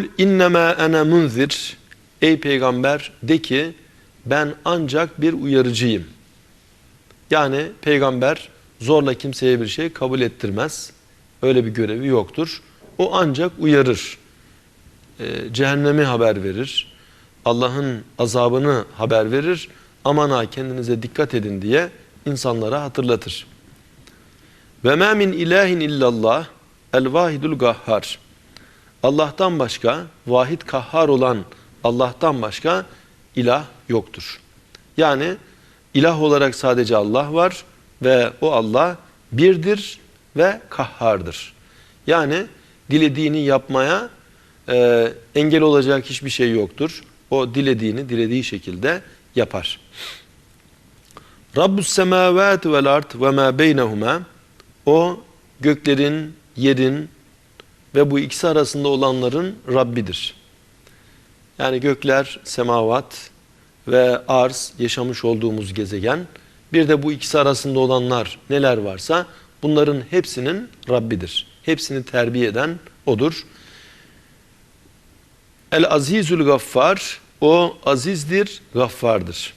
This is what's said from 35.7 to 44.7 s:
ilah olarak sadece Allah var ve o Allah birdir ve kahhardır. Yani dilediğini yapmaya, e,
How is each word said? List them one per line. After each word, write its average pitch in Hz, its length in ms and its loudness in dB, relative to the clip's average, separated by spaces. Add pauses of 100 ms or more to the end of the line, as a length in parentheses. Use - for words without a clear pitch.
ilah 156 280 2
olarak 143 340 2
sadece 123 400 2
Allah 117 380 0
var 175 300 0 (380)
ve 127 300 4 (100)
o 156 100 0
Allah 131 460 0 (340)
birdir 180 680 2 (380)
ve 196 320 2
kahhardır. 104 840 -4 (540)
Yani 160 380 0 (460)
dilediğini 151 540 0
yapmaya, 139 640 0 (600)
e, 120 380 4 (280)